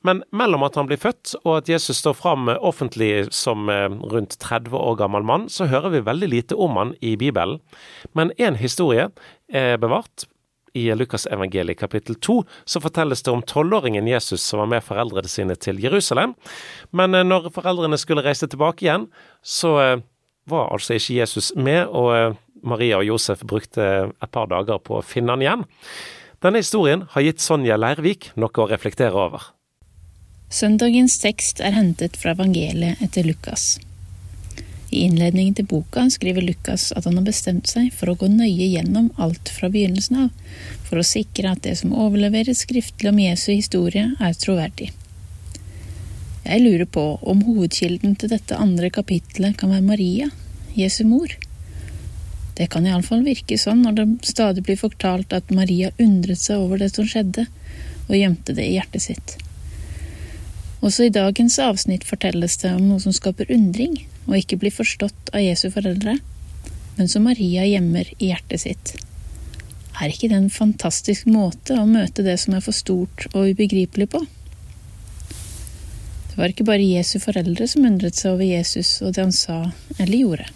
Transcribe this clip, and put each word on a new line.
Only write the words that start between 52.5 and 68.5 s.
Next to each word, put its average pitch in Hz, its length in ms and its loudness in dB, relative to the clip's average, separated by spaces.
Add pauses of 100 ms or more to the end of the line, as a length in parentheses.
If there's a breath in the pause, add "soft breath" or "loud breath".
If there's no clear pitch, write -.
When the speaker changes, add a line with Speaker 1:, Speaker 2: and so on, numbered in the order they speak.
Speaker 2:
Det 175 160 -2
kan 170 160 2
i 185 60 2
alle 180 100 2
fall 233 220 2
virke 226 340 -2
sånn 233 240 6
når 214 140 2
det 214 100 4 (220)
stadig 196 340 2
blir 196 160 0
fortalt 185 560 -2
at - 160 -2
Maria 185 480 2
undret 185 400 6
seg 202 240 0
over 190 160 0
det 196 140 2
som 214 100 2
skjedde, 220 400 0 (640 loud breath)
og - 80 2
gjemte 190 400 2
det - 80 -2
i 185 140 0
hjertet - 320 -4
sitt. - 260 -10 (1400 loud breath)
Også 240 300 4
i - 20 6
dagens 202 480 4
avsnitt 208 480 0
fortelles 175 560 -2
det 185 80 0
om 185 160 2
noe 190 160 4
som 185 120 2
skaper - 360 -2
undring, 233 460 4 (320)
og 196 100 4
ikke 185 220 -2
blir 208 140 0
forstått - 580 -4
av 202 100 0
Jesu 180 320 2
foreldre, 202 440 0 (800)
men 180 120 2
som 214 160 4
Maria 190 400 2
gjemmer 180 400 2 (120)
i 190 120 0
hjertet - 320 -4